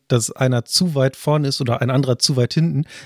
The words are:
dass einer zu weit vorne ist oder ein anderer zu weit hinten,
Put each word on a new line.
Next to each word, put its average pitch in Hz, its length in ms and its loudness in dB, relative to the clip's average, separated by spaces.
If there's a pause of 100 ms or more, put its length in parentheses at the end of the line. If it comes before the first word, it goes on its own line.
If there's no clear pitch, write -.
dass 117 240 0
einer 127 320 0
zu 170 320 0
weit 135 180 2
vorne 147 320 0
ist 139 140 -2
oder 123 200 -2
ein 123 100 0
anderer 131 280 2
zu 139 180 0
weit 123 180 0
hinten, 156 320 0 (200)